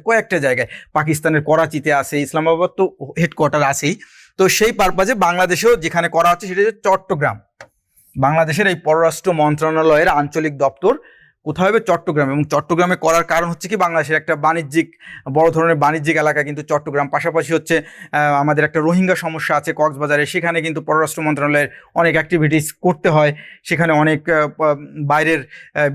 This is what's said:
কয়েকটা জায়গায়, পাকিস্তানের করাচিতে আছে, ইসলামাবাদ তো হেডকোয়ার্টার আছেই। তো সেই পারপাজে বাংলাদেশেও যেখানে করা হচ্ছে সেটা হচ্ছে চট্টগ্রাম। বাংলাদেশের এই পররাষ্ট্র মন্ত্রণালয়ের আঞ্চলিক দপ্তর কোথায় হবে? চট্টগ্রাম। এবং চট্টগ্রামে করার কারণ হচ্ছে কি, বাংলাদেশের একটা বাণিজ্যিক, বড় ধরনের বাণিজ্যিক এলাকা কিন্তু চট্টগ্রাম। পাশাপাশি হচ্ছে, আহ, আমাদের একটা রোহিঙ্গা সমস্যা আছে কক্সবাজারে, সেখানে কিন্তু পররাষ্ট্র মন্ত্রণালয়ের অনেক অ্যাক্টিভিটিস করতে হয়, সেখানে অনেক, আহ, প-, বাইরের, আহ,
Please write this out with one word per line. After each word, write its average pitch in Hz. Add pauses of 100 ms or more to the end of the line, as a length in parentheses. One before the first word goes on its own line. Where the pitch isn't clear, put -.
কয়েকটা 220
জায়গায়, 123 (280)
পাকিস্তানের 151
করাচিতে 156 (100)
আছে, 131 (100)
ইসলামাবাদ 165
তো 190 (380)
হেডকোয়ার্টার 151
আছেই। 147 (420)
তো 190 (140)
সেই 226
পারপাজে 190 (120)
বাংলাদেশেও 180 (120)
যেখানে 170
করা 170
হচ্ছে 175
সেটা 185
হচ্ছে 208
চট্টগ্রাম। 151 (800)
বাংলাদেশের 156
এই 175 (100)
পররাষ্ট্র 160 (120)
মন্ত্রণালয়ের 156 (100)
আঞ্চলিক 147 (120)
দপ্তর 180 (520)
কোথায় 175
হবে? 220
চট্টগ্রাম। 151
এবং 147 (100)
চট্টগ্রামে 175
করার 165
কারণ 170
হচ্ছে 170
কি, 220 (100)
বাংলাদেশের 156
একটা 160 (120)
বাণিজ্যিক, 160 (500)
বড় 160
ধরনের 165
বাণিজ্যিক 151
এলাকা 151
কিন্তু 147 (100)
চট্টগ্রাম। 143
পাশাপাশি 160
হচ্ছে, 160
আহ, 147 (100)
আমাদের 147
একটা 156
রোহিঙ্গা 180 (100)
সমস্যা 160
আছে 160
কক্সবাজারে, 147 (100)
সেখানে 170
কিন্তু 156
পররাষ্ট্র 156
মন্ত্রণালয়ের 147 (300)
অনেক 170
অ্যাক্টিভিটিস 156 (200)
করতে 143
হয়, 151 (380)
সেখানে 165 (100)
অনেক, 156 (100)
আহ, 165 (220)
প-, 151 (340)
বাইরের, 156
আহ, -